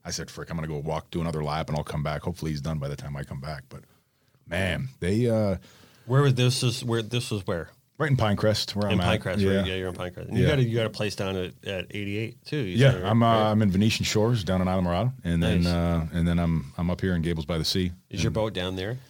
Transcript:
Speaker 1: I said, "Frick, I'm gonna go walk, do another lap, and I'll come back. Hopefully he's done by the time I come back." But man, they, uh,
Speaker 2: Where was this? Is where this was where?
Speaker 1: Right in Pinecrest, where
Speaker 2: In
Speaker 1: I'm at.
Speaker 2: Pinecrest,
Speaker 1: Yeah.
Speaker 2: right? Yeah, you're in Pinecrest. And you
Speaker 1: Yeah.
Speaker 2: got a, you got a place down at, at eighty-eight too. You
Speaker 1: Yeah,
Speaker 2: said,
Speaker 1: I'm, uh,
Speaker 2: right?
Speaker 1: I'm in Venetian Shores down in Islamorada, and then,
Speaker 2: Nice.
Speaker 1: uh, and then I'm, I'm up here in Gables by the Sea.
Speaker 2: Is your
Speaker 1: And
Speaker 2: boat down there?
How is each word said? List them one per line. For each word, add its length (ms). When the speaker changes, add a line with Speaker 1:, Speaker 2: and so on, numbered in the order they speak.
Speaker 1:
I 40
said, 200
"Frick, 180
I'm 80
gonna 120
go 100
walk, 320
do 100
another 240
lap, 240
and 80
I'll 80
come 180
back. 200
Hopefully 300
he's 100
done 160
by 100
the 80
time 180
I 100
come 160
back." 280
But 140
man, 420
they, 280
uh, 280
Speaker 2:
Where 160
was 120
this? 280
Is 220
where 180
this 280
was 160
where? 220
Speaker 1:
Right 120
in 60
Pinecrest, 580
where 160
Speaker 2:
In 100
Speaker 1:
I'm 140
at. 60
Speaker 2:
Pinecrest, 180
Speaker 1:
Yeah. 200
Speaker 2:
right? 80
Yeah, 100
you're 120
in 60
Pinecrest. 340
And 80
you 60
Speaker 1:
Yeah. 80
Speaker 2:
got 80
a, 60
you 120
got 100
a 40
place 240
down 220
at, 160
at 260
eighty-eight 540
too. 120
You 200
Speaker 1:
Yeah, 160
Speaker 2:
said, 120
Speaker 1:
I'm, 180
uh, 40
Speaker 2:
right? 260
Speaker 1:
I'm 100
in 80
Venetian 340
Shores 380
down 180
in 60
Islamorada, 460
and 180
then, 220
Speaker 2:
Nice. 100
Speaker 1:
uh, 400
and 140
then 140
I'm, 380
I'm 120
up 100
here 140
in 80
Gables 240
by 120
the 60
Sea. 280
Speaker 2:
Is 140
your 60
Speaker 1:
And 40
Speaker 2:
boat 200
down 200
there? 240